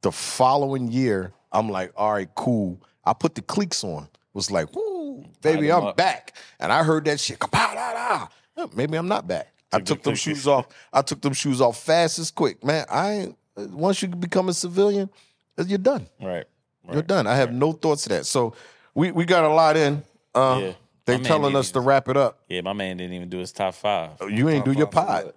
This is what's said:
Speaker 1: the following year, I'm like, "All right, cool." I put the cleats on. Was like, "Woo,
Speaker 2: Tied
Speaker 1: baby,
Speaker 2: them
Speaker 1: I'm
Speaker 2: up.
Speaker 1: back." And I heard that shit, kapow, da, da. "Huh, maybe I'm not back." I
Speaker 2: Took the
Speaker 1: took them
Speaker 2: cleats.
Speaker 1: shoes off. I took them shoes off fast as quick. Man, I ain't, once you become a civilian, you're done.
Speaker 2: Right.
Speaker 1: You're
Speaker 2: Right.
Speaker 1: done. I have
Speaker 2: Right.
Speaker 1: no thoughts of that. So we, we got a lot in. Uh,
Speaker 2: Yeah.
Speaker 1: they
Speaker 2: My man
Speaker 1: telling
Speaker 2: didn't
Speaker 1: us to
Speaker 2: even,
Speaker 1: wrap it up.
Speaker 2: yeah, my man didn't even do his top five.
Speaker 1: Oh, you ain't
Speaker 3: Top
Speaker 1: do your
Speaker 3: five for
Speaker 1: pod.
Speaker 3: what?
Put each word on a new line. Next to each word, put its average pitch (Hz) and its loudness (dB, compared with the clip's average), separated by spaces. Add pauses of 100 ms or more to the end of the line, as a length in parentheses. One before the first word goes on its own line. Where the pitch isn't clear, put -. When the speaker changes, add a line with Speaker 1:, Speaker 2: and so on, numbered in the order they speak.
Speaker 1:
the 95 0
following 135 0
year, 107 0 (200)
I'm 110 0
like, 92 -4
"All 107 0
right, 98 -4
cool." 101 -2 (240)
I - 2
put - -2
the 113 -8
cleats - -4
on. 73 -8 (240)
Was 98 -6
like, 82 -2
"Woo, 359 -6
Speaker 2:
Tied - -20
Speaker 1:
baby, 151 2
Speaker 2:
them 175 4
Speaker 1:
I'm - -2
Speaker 2:
up. - -4
Speaker 1:
back." 170 0 (240)
And 82 0
I 156 4
heard 156 2
that 147 0
shit, - -6
kapow, - 0
da, - -6
da. 226 -2 (300)
"Huh, 320 -8
maybe 147 -2
I'm 170 -4
not 202 -2
back." 87 -6 (200)
I - 2
Speaker 2:
Took 98 -2
the 147 0
Speaker 1:
took - -8
them 139 0
Speaker 2:
cleats. 104 -4
Speaker 1:
shoes 143 -4
off. 135 2 (260)
I 135 4
took 139 -6
them 139 0
shoes 131 -2
off 120 4
fast 165 2
as 160 -6
quick. 123 -2
Man, 147 0
I 175 0
ain't, 202 -6 (200)
once 190 -2
you 190 -4
become 175 -2
a 180 -2
civilian, 196 0 (560)
you're 202 0
done. 190 0 (140)
Speaker 2:
Right. 92 -8 (440)
Speaker 1:
You're 139 -2
Speaker 2:
Right. 156 -6
Speaker 1:
done. 170 2
I 117 2
have 131 4
Speaker 2:
Right. 120 -4
Speaker 1:
no 151 2
thoughts 151 -2
of - -6
that. 80 0
So 120 0 (400)
we, 170 2
we 165 2
got 170 4
a 151 6
lot 156 6
in. 147 2 (320)
Uh, 127 4
Speaker 2:
Yeah. 95 -6 (340)
Speaker 1:
they 123 2
Speaker 2:
My 127 -2
man 127 -6
Speaker 1:
telling 151 2 (100)
Speaker 2:
didn't 139 2
Speaker 1:
us 131 0
to 135 0
Speaker 2:
even, 127 2
Speaker 1:
wrap 139 4
it 135 0
up. 127 2 (100)
Speaker 2:
yeah, 90 -4
my 92 -4
man 95 -4
didn't 90 -8
even 90 -10
do 90 -8
his 90 -8
top 95 -2
five. 87 -2 (100)
Speaker 1:
Oh, 95 -8
you 110 2
ain't 143 2
Speaker 3:
Top 135 2
Speaker 1:
do 139 0
your 151 4
Speaker 3:
five 170 0
for 160 -2
Speaker 1:
pod. 82 0
Speaker 3:
what? - -16